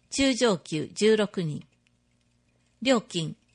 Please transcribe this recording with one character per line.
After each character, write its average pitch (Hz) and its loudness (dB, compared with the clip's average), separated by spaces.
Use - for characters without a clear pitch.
中 269 0
上 220 2
級 - -8
十 220 4
六 202 -2
人。 151 -6
料 240 2
金、 156 -6